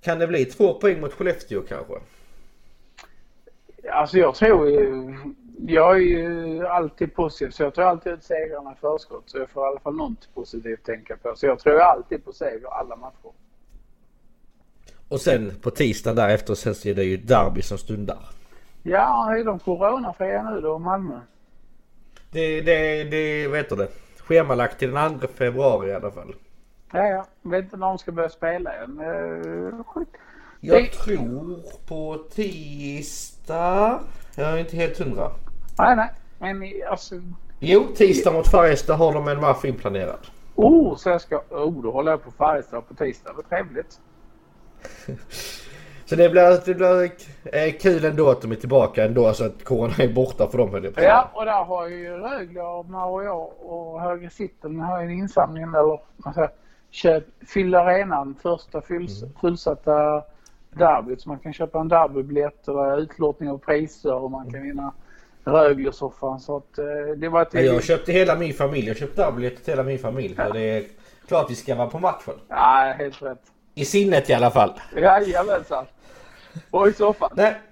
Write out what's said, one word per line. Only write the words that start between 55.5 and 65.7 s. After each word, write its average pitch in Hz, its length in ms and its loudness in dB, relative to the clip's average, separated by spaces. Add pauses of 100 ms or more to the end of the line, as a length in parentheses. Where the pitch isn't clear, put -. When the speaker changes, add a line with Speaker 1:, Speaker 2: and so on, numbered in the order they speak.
Speaker 2:
eller 156 380 2 (160)
man 143 180 -12
säger, 156 160 0 (400)
köp, 160 340 2 (240)
fyll 185 260 0
arenan, 175 680 2
första 165 380 -4
fylls-, 170 420 -8
Speaker 1:
Mm. 131 180 -16
Speaker 2:
fullsatta 151 800 0 (480)
derbyt, 135 500 2
så - 80 -16
man 143 100 -10
kan 156 140 -12
köpa 160 280 -6
en 160 80 -4
derbybiljett 147 800 0
eller 139 320 0
utlåtning 151 500 -4
av 139 80 -8
priser 151 560 -4
och 131 160 -6
man 131 140 -12
kan 123 100 -14
Speaker 1:
Mm. 139 140 -12
Speaker 2:
vinna 139 240 -10 (520)
Rögle-soffan, 135 960 2